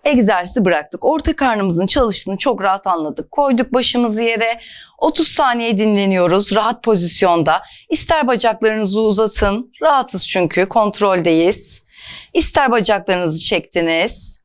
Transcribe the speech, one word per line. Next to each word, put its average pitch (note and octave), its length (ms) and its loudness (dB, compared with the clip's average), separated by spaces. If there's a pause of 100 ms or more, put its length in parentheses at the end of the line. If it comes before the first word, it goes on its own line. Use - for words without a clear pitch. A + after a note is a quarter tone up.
egzersizi G#3 600 2
bıraktık. E3+ 400 -2
Orta D#4 300 0
karnımızın G3 520 0
çalıştığını G3+ 500 -2
çok G#3+ 240 -2
rahat G3 260 -2
anladık. D#3 440 -4
Koyduk C4 420 0
başımızı A#3+ 480 0
yere. A3+ 380 -2 (380)
Otuz D#4+ 300 0
saniye A#3 500 0
dinleniyoruz G3 800 2
rahat A3 280 -2
pozisyonda. F3 760 2 (280)
İster D#4 380 0
bacaklarınızı A3 760 0
uzatın. G#3+ 680 0 (100)
Rahatız C4 460 0
çünkü. F3+ 420 0
Kontroldeyiz. F#3+ 1120 0 (500)
İster C#4+ 380 2
bacaklarınızı F#3+ 720 0
çektiniz. E3+ 1000 -2